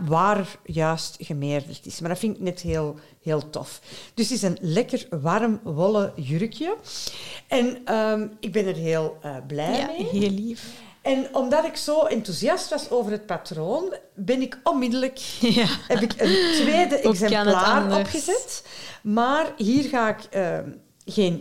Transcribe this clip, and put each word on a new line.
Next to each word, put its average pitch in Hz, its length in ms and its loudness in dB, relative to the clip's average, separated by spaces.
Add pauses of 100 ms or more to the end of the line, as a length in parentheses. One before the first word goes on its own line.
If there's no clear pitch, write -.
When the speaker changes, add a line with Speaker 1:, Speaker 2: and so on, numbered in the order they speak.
Speaker 1:
waar 185 600 2
juist 160 540 -2
gemeerderd 143 680 -4
is. - 140 -12
Maar 165 100 -4
dat 180 100 -4
vind 220 160 -2
ik - 60 -12
net 175 200 -4
heel, 160 340 -2 (280)
heel 151 260 -2
tof. - 300 -10 (340)
Dus 220 160 0
het 247 80 -2
is 165 60 -4
een 180 180 0
lekker 208 460 0 (140)
warm 214 420 2
wollen 196 520 2
jurkje. 214 600 -4 (720)
En, 247 380 2
ehm, 220 420 0 (120)
ik 202 120 -8
ben 202 140 2
er 180 100 -2
heel, 160 460 0
eh, 143 140 -10 (120)
blij 151 300 -2
Speaker 2:
Ja, 277 80 -2
Speaker 1:
mee. 339 220 -4
Speaker 2:
heel 202 220 2
lief. 220 360 -6 (360)
Speaker 1:
En 269 340 0
omdat 277 300 2
ik - 100 -6
zo 294 300 2
enthousiast 226 640 0
was - 200 -4
over 226 220 2
het 208 140 -4
patroon, 185 720 -4 (200)
ben 240 260 0
ik 254 220 -6
onmiddellijk, 254 540 0 (200)
Speaker 2:
<laughs> 233 220 4
Ja. 226 60 6 (220)
Speaker 1:
heb 233 140 2
ik 240 100 2
een 359 500 4
tweede 320 320 4
Speaker 2:
Hoe - 80 2
kan 220 100 6
het 190 100 0
Speaker 1:
exemplaar 208 600 4
Speaker 2:
anders? 196 180 2
Speaker 1:
opgezet. 320 640 -2 (400)
Maar 254 540 2
hier 240 260 2
ga 233 260 0
ik, 208 140 -4
ehm, 170 460 -2 (360)
geen 185 360 2